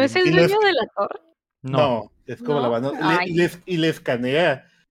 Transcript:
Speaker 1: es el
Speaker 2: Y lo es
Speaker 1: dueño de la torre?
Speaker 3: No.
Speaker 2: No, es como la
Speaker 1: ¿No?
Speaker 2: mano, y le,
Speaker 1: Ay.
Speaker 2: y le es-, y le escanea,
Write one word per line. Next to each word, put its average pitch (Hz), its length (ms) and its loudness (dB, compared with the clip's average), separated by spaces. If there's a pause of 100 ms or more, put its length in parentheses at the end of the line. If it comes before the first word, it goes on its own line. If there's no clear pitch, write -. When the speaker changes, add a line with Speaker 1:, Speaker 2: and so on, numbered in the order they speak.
Speaker 1:
es - 120 -2
el 370 100 2
Speaker 2:
Y 330 60 4
lo 349 100 6
es 349 80 4
Speaker 1:
dueño 415 160 2
de 381 60 4
la 233 140 -2 (100)
torre? - 240 -6 (420)
Speaker 3:
No. 131 160 -2
Speaker 2:
No, 120 340 0 (140)
es 117 160 -12
como 143 180 -2
la 127 60 0
Speaker 1:
¿No? 120 40 2
Speaker 2:
mano, 123 220 -2
y 151 60 -8
le, - 200 0
Speaker 1:
Ay. 180 120 -4
Speaker 2:
y 165 60 -6
le 175 80 4
es-, - 200 -4
y 180 140 -4
le 160 100 0
escanea, 139 800 -2 (240)